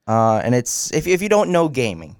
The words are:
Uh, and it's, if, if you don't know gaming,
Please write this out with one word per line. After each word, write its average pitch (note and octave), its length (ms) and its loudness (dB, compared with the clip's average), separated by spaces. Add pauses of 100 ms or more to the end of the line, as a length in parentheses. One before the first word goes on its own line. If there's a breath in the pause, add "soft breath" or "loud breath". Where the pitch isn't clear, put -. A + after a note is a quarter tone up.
Uh, A2 360 2
and A#2+ 120 0
it's, - 400 -4
if, D#3 120 -2
if F3+ 140 2
you G#3 80 -4
don't G3+ 240 2
know E3+ 160 2
gaming, G#2 520 -6